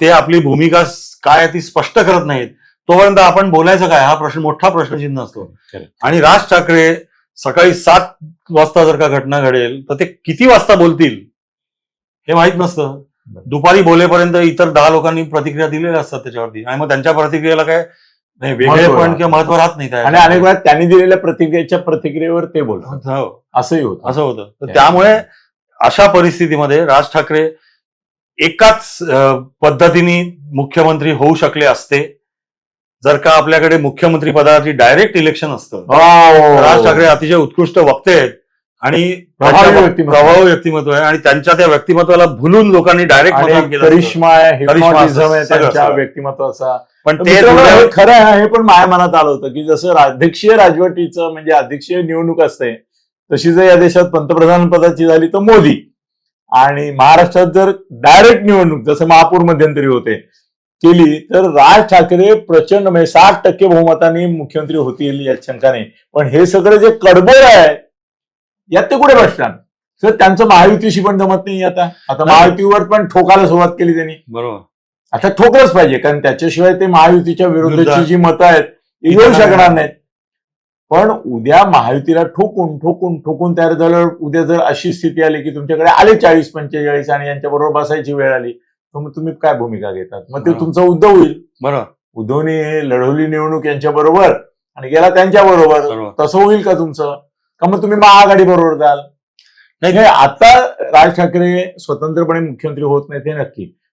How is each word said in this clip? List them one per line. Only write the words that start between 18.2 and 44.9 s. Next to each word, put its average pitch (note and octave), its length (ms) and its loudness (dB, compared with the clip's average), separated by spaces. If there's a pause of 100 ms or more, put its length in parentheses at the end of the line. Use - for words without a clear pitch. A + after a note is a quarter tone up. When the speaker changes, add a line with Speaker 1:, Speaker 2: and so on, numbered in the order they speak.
Speaker 1:
नाही, C3+ 120 -8
वेगळेपण C3+ 260 0
Speaker 2:
महत्त्व E3+ 200 2
राहतं. E3+ 160 0
Speaker 1:
किंवा E3+ 160 -4
महत्त्व D#3+ 260 -2
राहत E3 200 0
नाही C#3 140 -12
त्या A#2+ 160 -4
Speaker 2:
आणि D3+ 100 0
अनेक F3 260 4
वेळा F#3+ 120 2
त्यांनी D#3 320 0
दिलेल्या F#3 320 2
प्रतिक्रियेच्या E3 600 -4
प्रतिक्रियेवर E3 640 -6
ते D#3+ 180 -6
बोलतात. A2 420 -10
Speaker 1:
हो. C3+ 500 -10
Speaker 2:
असंही C#3 280 -4
होतं. A2 280 -8
Speaker 1:
असं C3+ 120 -6
होतं. A2 280 -8 (100)
तर C#3 60 -14
Speaker 2:
Yeah. C#3+ 120 -4
Speaker 1:
त्यामुळे F3+ 400 4 (600)
अशा G3+ 300 2
परिस्थितीमध्ये D#3+ 760 0
राज C#3+ 200 2 (100)
ठाकरे D#3 360 -4 (880)
एकाच, E3 600 -2 (120)
अ, C3+ 260 0 (240)
पद्धतीने F3 800 0 (160)
मुख्यमंत्री D#3 580 -2
होऊ D3 220 0
शकले D3+ 300 -2
असते, C#3+ 560 -4 (840)
जर C#3+ 120 2
का C#3+ 140 -2
आपल्याकडे D#3+ 480 2
मुख्यमंत्री D3+ 520 -2
पदाची D3+ 420 2
डायरेक्ट D3 440 0
इलेक्शन D#3 340 -2
असतं. - 260 -14
Speaker 2:
हो. D#3 840 4
Speaker 1:
राज D#3 220 2
ठाकरे D#3+ 200 2
अतिशय D#3 300 0
उत्कृष्ट E3+ 440 -2
वक्ते D#3 400 0
आहेत B2+ 120 0 (500)
आणि E3 320 -2 (260)
Speaker 2:
प्रभावी D3+ 240 2
Speaker 1:
त्यांच्या G3+ 200 4
Speaker 2:
व्यक्तिमत्व. D#3+ 380 0
Speaker 1:
प्रभावी F3 260 4
व्यक्तिमत्व D#3 440 -2
आहे, D3 140 0
आणि D#3 140 0
त्यांच्या D3+ 360 0
त्या F3 120 2
व्यक्तिमत्वाला E3+ 600 2
भुलून E3 440 0
लोकांनी F3 340 2
डायरेक्ट D3+ 320 2
Speaker 2:
आणि C#3 100 0
Speaker 1:
मतदान D#3 240 0
केलं C#3+ 140 -2
असतं. D#3 60 4
Speaker 2:
करिश्मा E3 380 0
आहे, D#3+ 380 2
Speaker 1:
करिश्मा E3 220 2
Speaker 2:
hypnotism D#3 460 2